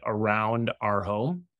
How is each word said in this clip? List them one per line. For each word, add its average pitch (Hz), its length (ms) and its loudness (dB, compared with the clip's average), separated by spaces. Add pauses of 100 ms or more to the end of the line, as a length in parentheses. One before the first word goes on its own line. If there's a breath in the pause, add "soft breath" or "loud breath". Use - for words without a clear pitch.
around 110 640 0 (120)
our 104 200 2
home. 117 440 -2 (140)